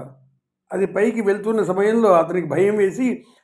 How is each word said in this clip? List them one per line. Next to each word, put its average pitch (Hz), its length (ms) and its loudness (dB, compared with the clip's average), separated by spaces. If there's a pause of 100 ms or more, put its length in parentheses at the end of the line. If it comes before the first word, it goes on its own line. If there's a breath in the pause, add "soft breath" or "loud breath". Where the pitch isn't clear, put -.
(720)
అది 190 120 -2
పైకి 214 360 -2
వెళ్తున్న 208 420 0
సమయంలో 202 480 2
అతనికి 170 360 2
భయం 185 300 0
వేసి, 208 480 -2 (180 loud breath)